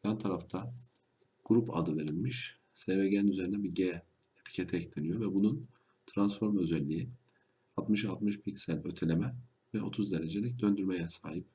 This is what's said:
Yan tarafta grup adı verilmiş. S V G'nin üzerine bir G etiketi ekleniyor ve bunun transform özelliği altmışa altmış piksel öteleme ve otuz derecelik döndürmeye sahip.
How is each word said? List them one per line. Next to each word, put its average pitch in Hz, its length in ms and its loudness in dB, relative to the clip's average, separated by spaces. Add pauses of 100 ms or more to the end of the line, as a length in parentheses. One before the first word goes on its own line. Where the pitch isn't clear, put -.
Yan 107 140 0
tarafta 92 560 -4 (680)
grup 117 320 4
adı 80 200 0
verilmiş. 85 600 -2 (160)
S 92 240 0
V 98 100 4
G'nin 101 200 4
üzerine 95 340 0
bir 87 120 -2
G 90 280 0 (380)
etiketi 90 360 -4
ekleniyor 82 440 -2
ve 98 140 -2
bunun 107 340 2 (380)
transform 101 500 2
özelliği 82 520 0 (680)
altmışa 104 360 0
altmış 101 280 -2
piksel 85 440 -4
öteleme 85 500 0 (400)
ve 107 80 0
otuz 104 300 -2
derecelik 101 480 -2
döndürmeye 95 480 2
sahip. 82 460 -8